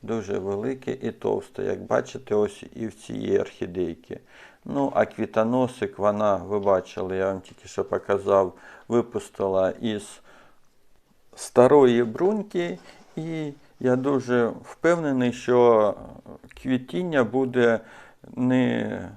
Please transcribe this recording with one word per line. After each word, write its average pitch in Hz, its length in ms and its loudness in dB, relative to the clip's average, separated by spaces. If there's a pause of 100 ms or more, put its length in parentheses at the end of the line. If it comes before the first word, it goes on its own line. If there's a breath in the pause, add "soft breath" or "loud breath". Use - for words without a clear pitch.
дуже 104 380 -6
велике 107 520 -6
і 117 200 -6
товсте, 104 520 -6
як 95 180 -4
бачите, 113 540 -4
ось 104 280 0 (120)
і 113 120 -8
в 104 60 -10
цієї 101 460 -2
орхідейки. 90 800 -6 (460 loud breath)
Ну, 139 300 -2
а 104 100 4
квітоносик, 110 960 -2
вона, 104 360 2
ви 95 240 -4
бачили, 95 580 0
я 95 100 0
вам 95 140 -4
тільки - 260 -20
що - 180 -6
показав, 98 680 0 (340 loud breath)
випустила 98 840 0
із - 520 -6 (1120 soft breath)
старої 127 680 6
бруньки, 175 760 -4 (360 loud breath)
і 160 360 -8 (280 soft breath)
я 127 160 2
дуже 123 520 0
впевнений, 139 880 0
що 120 600 4 (640)
квітіння 135 640 -2
буде 120 560 2 (560 loud breath)
не 120 680 0 (160)